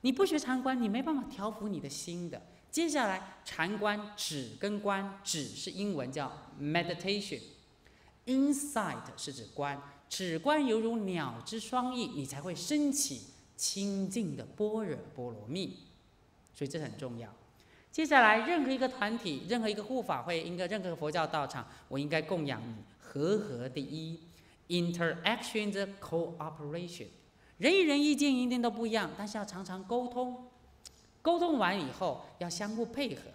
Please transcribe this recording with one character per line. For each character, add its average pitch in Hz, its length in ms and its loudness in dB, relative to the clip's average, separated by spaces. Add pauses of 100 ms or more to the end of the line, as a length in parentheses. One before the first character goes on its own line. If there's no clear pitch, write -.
你 254 100 4
不 392 120 4
学 330 140 2
禅 254 240 0
观， 262 180 2
你 226 80 4
没 233 140 2
办 311 140 2
法 254 120 -2
调 202 220 -4
伏 214 160 -8
你 180 140 -2
的 139 80 -8
心 170 420 -6
的。 113 100 -8 (300)
接 330 180 2
下 285 180 4
来 190 380 -2
禅 185 340 0
观， 208 380 0
止 127 420 -4
跟 208 220 -2
观， 196 420 -2
止 156 220 -2
是 107 260 -8
英 202 240 -2
文 131 160 -4
叫 139 220 -4 (280)
meditation，insight 170 840 0 (1700)
是 - 160 -8
指 117 220 -10
观， 143 260 -2 (280)
止 175 300 -2
观 285 280 4
犹 226 140 4
如 226 180 2
鸟 160 480 -2
之 220 140 -6
双 254 340 -2
翼， 233 140 -2
你 143 180 -4
才 135 160 -8
会 180 100 -6
升 294 380 2
起 120 360 -2 (300)
清 196 540 -2
净 190 260 -2
的 123 80 -8
般 214 400 -2
若 151 140 -4 (160)
波 123 160 -6
罗 104 160 -12
蜜， 165 320 -4 (720)
所 - 120 -6
以 139 40 -6
这 156 120 -6
很 113 180 -8
重 120 180 -8
要。 113 160 -12 (600)
接 320 120 0
下 277 160 8
来， 220 200 8
任 302 240 4
何 262 80 2
一 262 60 0
个 254 100 2
团 220 280 0
体、 160 320 -4
任 233 120 2
何 220 80 2
一 208 60 2
个 208 80 -4
护 247 200 -2
法 135 200 0
会、 165 200 -2
应 175 140 -4
该 175 100 -2
任 196 160 -2
何 170 140 -2
佛 151 140 -2
教 160 140 2
道 151 220 0
场， 127 180 -6 (220)
我 139 100 -4
应 143 120 0
该 160 120 2
供 160 240 0
养 123 160 -2
你， 113 140 -8 (240)
和 170 400 2
合 131 300 -4
第 135 120 -6
一， 160 380 -6 (480)
interaction 175 1040 0
的 196 160 0 (140)
cooperation。 160 1080 -4 (520)
人 254 140 6
与 381 120 8
人 285 180 6
意 294 140 6
见 285 180 6
一 247 140 2
定 247 120 2
都 233 80 4
不 220 160 0
一 220 60 0
样， 202 260 2
但 202 120 -4
是 214 100 -4
要 208 60 -2
常 190 200 -8
常 185 200 -8
沟 240 240 0
通， 247 400 -4 (760)
沟 339 160 6
通 330 180 4
完 196 240 4
以 139 120 -2
后 165 280 0 (180)
要 175 120 -4
相 208 240 -4
互 226 100 0
配 233 300 -2
合。 - 80 -10 (120)